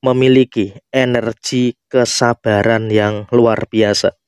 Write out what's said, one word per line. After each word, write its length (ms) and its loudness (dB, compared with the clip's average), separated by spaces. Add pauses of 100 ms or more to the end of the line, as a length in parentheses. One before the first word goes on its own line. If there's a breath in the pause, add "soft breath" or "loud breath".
memiliki 720 2 (160)
energi 880 -4 (120)
kesabaran 1000 0
yang 400 -2
luar 380 0
biasa. 480 0 (120)